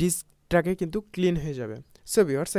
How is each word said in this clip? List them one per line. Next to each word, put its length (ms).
ডিস্কটাকে 800
কিন্তু 160
ক্লিন 300
হয়ে 160
যাবে। 160
So 160
ভিউয়ার্স, 320